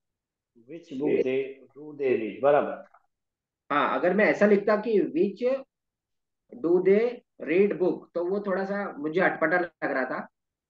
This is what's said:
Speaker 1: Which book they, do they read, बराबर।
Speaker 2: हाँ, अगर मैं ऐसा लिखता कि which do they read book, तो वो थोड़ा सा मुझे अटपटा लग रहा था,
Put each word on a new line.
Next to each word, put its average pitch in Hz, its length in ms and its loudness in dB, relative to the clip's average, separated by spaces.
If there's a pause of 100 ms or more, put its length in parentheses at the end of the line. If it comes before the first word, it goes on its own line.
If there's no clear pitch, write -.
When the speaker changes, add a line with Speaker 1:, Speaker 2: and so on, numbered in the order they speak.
(600)
Speaker 1:
Which 135 420 -14
book - 220 0
they, 131 240 -2 (300)
do 151 220 -16
they 131 200 2
read, 107 220 -6
बराबर। 135 580 0 (720)
Speaker 2:
हाँ, 131 280 0
अगर 175 140 2
मैं 202 120 4
ऐसा 165 200 4
लिखता 208 300 4
कि 208 240 0
which 202 640 -2 (1000)
do 180 200 2
they 202 200 4 (460)
read 196 200 4
book, 160 420 -2
तो 175 120 -4
वो 196 140 -2
थोड़ा 196 260 -4
सा 202 320 -6
मुझे 156 220 -4
अटपटा 160 380 0
लग 175 160 -4 (100)
रहा 135 220 -4
था, 160 220 -10 (420)